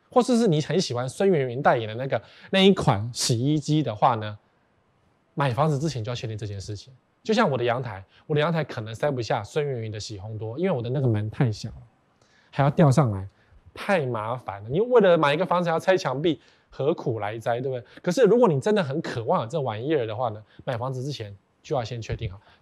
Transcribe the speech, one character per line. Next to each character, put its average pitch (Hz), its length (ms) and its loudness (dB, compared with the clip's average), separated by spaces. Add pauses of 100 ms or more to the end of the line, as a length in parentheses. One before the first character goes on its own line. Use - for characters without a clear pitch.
(100)
或 254 100 4
者 240 160 4
是 226 120 4
你 156 120 4
很 156 200 0
喜 - 120 -2
欢 123 160 -4
孙 196 220 0
芸 139 180 2
芸 123 140 -4
代 170 140 6
言 113 100 -4
的 110 80 -8
那 123 140 -6
个， 123 120 -2 (300)
那 196 80 2
一 190 140 8
款 117 400 0
洗 - 260 0
衣 147 180 0
机 151 280 0
的 113 100 -6
话 123 220 4
呢， 107 200 -8 (960)
买 139 160 0
房 143 180 2
子 143 100 2
之 160 100 -2
前 123 140 -4
就 113 80 -6
要 123 60 -6
确 - 100 -8
定 110 100 -8
这 107 80 -8
件 101 160 -8
事 104 140 -10
情。 - 180 -16 (300)
就 220 100 0
像 214 160 4
我 135 80 0
的 117 60 -4
阳 120 180 0
台， 101 240 -10 (220)
我 151 80 -2
的 147 60 2
阳 160 120 2
台 156 120 -2
可 - 160 -8
能 110 120 -8
塞 147 200 -2
不 123 100 -4
下 110 220 -2
孙 147 200 -2
芸 127 200 -4
芸 110 80 -8
的 107 80 -10
洗 104 180 -12
烘 110 180 -12
拖， 110 220 -8
因 175 60 -2
为 190 80 0
我 123 100 -2
的 120 80 -4
那 139 100 -2
个 131 60 2
门 107 240 0
太 120 220 0
小 - 160 -10
了， - 80 -16 (760)
还 135 140 0
要 143 60 4
吊 143 200 6
上 123 220 4
来， 95 160 -8 (440)
太 180 320 0
麻 117 320 -4
烦 101 280 -10
了。 110 40 -12
你 151 120 0
为 247 200 4
了 180 160 6
买 143 160 4
一 147 40 0
个 175 100 0
房 175 160 0
子 170 60 -2
还 165 60 0
要 165 40 0
拆 185 180 2
墙 139 240 -4
壁， 160 180 0 (300)
何 143 240 -2
苦 117 280 -4
来 107 180 -6
哉， 120 220 -2
对 131 120 -4
不 123 60 -6
对？ 117 40 -12 (200)
可 180 100 -2
是 180 120 4
如 214 140 8
果 247 80 6
你 143 140 2
真 214 140 2
的 202 100 2
很 135 160 -4
渴 117 240 -6
望 160 160 0
有 117 60 -4
这 143 120 -6
玩 117 240 -4
意 156 120 -2
儿 123 120 0
的 110 80 -6
话 120 140 -4
呢， 107 140 -10 (220)
买 127 120 -4
房 127 160 -6
子 127 100 -8
之 143 80 -6
前 104 240 -10 (280)
就 151 120 -6
要 127 80 -2
先 113 200 -10
确 117 120 -8
定 110 160 -8
好， 98 80 -16 (240)